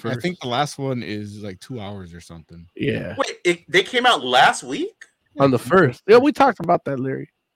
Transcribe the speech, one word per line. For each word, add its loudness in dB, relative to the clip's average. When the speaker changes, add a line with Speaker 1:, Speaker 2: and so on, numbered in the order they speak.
Speaker 1:
I -6
think -6
Speaker 2:
first. -20
Speaker 1:
the -10
last -4
one -6
is, -10
like, -14
two -14
hours -12
or -18
something. -20
Speaker 2:
Yeah. -4
Speaker 3:
Wait, -8
it, -2
they 2
came -2
out 2
last 4
week? -8
Speaker 2:
On 6
the 2
Speaker 1:
Yeah. -12
Speaker 2:
first. 2
Yeah, 8
we 4
talked 2
about 0
that, -4
Larry. -6